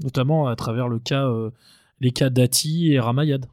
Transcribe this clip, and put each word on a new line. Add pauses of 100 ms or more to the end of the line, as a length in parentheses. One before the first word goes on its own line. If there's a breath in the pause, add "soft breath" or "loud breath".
notamment
à
travers
le
cas,
euh, (500 soft breath)
les
cas
Dati
et
Ramayad.